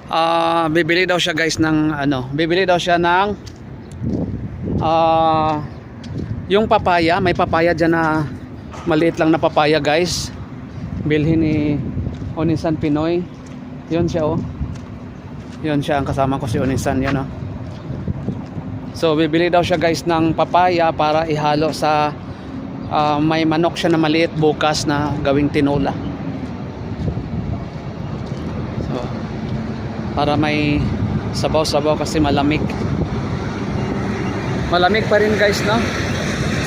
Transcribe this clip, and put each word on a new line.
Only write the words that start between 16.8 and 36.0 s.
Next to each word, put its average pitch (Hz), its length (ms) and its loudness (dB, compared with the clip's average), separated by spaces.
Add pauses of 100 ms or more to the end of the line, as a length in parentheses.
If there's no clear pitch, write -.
yun, 135 240 0
oh. - 20 -8 (1600)
So, 160 240 0
bibili 165 320 2
daw 175 160 4
siya, 170 160 2
guys, 165 240 0
ng 160 320 2
papaya 165 560 4
para 151 380 2
ihalo 151 420 2
sa, 151 400 2 (800)
ah, 151 320 2
may 160 240 4
manok 160 320 2
siya 170 140 2
na 160 80 4
maliit 160 340 2
bukas 151 480 2
na 147 400 0
gawing 143 240 2
tinola. 139 480 2 (3000)
So, 127 100 -2 (1160)
para 143 180 2
may 147 480 2 (480)
sabaw-sabaw 151 720 2
kasi 156 180 0
malamig. 147 420 2 (2000)
Malamig 180 340 2
pa 208 160 4
rin, 214 160 2
guys, 202 240 2
no? 208 160 2 (880)